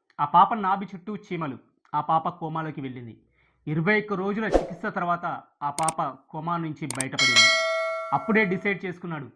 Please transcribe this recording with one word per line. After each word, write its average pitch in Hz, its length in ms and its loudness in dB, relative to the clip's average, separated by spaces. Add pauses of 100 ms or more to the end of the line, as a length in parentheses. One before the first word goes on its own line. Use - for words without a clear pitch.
(200)
ఆ 147 60 2
పాప 175 280 8
నాభి 196 320 0
చుట్టూ 196 300 -10
చీమలు. 165 420 -6 (380)
ఆ 151 60 2
పాప 160 280 2
కోమాలోకి 156 520 -6
వెళ్ళింది. 123 360 -10 (500)
ఇరవై 170 340 4
ఒక్క 208 120 -6
రోజుల 196 320 -2
చికిత్స - 400 2
తర్వాత 175 400 0 (380)
ఆ 143 60 -2
పాప 156 460 0 (140)
కోమా 165 280 -4
నుంచి 160 280 -6
బయటపడింది. - 640 2 (640)
అప్పుడే 220 320 2
డిసైడ్ 196 400 -2
చేసుకున్నాడు 165 500 -8